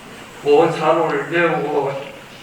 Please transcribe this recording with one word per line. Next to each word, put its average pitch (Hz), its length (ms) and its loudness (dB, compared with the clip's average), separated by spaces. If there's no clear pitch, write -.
온 147 280 4
산을 156 560 0
메우고 143 640 0